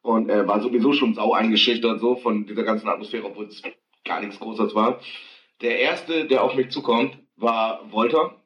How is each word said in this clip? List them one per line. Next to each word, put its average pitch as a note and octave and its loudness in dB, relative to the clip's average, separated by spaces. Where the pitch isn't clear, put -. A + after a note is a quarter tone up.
und, A2+ 0
äh, G2+ 2
war G#2 2
sowieso B2 2
schon A#2 2
sau A2 0
eingeschüchtert A2 2
so B2 2
von G#2+ -2
dieser G#2+ -4
ganzen G#2+ -2
Atmosphäre, G#2+ -6
obwohl G#2 -10
es - -20
gar F2 -6
nichts G2+ -10
Großes A2 -4
war. A2 2
Der A#2 0
erste, D#3+ 0
der A2+ 4
auf A#2 0
mich C3 0
zukommt, B2 0
war A2+ 0
Wolter A#2 0